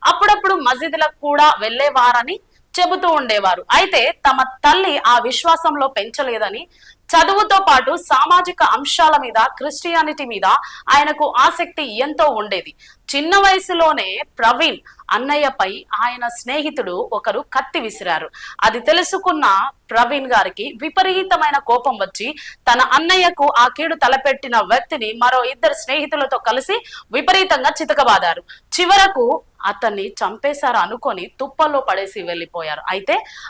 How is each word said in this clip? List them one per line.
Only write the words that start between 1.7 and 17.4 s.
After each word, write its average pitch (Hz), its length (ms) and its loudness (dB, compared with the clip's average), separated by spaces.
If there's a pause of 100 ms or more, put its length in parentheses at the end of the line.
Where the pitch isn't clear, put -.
చెబుతూ 359 300 0
ఉండేవారు. 208 600 0
అయితే 320 440 2 (140)
తమ 254 140 2
తల్లి 311 640 0
ఆ 240 120 6
విశ్వాసంలో 294 680 0
పెంచలేదని, 226 800 -6 (360)
చదువుతో 330 680 4
పాటు 269 260 4
సామాజిక 349 680 2
అంశాల 285 540 2
మీద, 233 280 0
క్రిస్టియానిటీ 302 800 -4
మీద 202 200 -4 (440)
ఆయనకు 294 480 2
ఆసక్తి 285 600 0
ఎంతో 302 280 0
ఉండేది. 202 460 -4 (420)
చిన్న 330 220 0
వయసులోనే 330 800 2 (180)
ప్రవీణ్ 254 400 2 (340)
అన్నయ్యపై 262 720 -2 (160)
ఆయన 247 260 -4
స్నేహితుడు 240 840 -6
ఒకరు 214 260 -4
కత్తి 269 400 -6